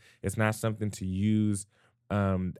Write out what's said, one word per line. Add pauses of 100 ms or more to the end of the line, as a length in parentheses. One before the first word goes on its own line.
(240)
It's
not
something
to
use, (460)
um,